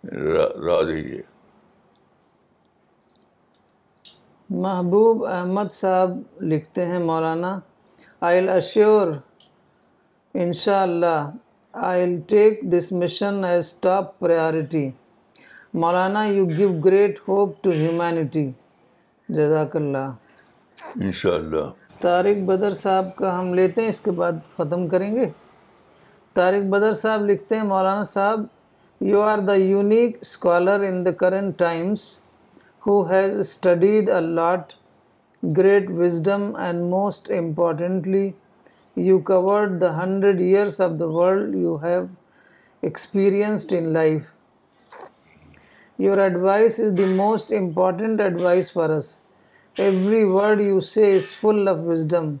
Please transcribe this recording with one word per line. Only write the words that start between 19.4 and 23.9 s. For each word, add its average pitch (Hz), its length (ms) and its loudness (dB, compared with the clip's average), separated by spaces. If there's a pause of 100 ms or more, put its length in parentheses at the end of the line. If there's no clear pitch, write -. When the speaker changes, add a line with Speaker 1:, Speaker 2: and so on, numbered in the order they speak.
Speaker 2:
اللہ۔" 139 340 -4 (880)
Speaker 1:
انشاءاللہ۔ 82 680 -2 (360)
Speaker 2:
طارق 185 420 2
بدر 190 300 0
صاحب 190 420 -2
کا 185 240 -4
ہم 180 140 -4
لیتے 185 280 2
ہیں، 226 80 -2
اس - 120 -8